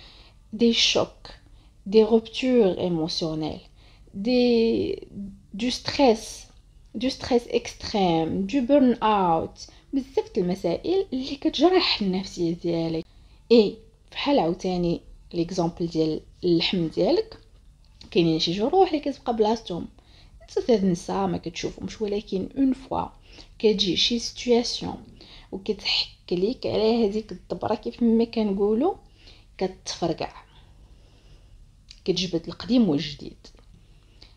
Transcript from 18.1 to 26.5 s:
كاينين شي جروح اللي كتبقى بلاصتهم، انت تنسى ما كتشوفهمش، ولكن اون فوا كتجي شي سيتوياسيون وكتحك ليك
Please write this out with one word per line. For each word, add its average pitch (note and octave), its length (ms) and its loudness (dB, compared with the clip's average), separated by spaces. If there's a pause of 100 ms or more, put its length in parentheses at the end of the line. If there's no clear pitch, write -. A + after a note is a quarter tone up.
كاينين E3 280 2
شي E3 140 -2
جروح C#4+ 360 2
اللي D4+ 120 -2
كتبقى C4 360 -6
بلاصتهم، G#3+ 500 -2 (560)
انت - 160 -10
تنسى F#3+ 680 0
ما E3+ 120 -4
كتشوفهمش، - 640 -10
ولكن G3+ 480 -4 (100)
اون C4+ 140 4
فوا - 320 -6 (540)
كتجي G3+ 380 2
شي - 220 0
سيتوياسيون A3+ 800 -2 (560)
وكتحك - 560 -4 (240)
ليك G3 340 -2